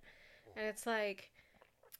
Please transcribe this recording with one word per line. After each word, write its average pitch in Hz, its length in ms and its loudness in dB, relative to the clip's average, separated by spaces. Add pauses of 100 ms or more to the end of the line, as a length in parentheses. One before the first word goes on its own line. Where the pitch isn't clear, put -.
(560)
And 214 100 0
it's 214 200 -2
like, 214 440 2 (680)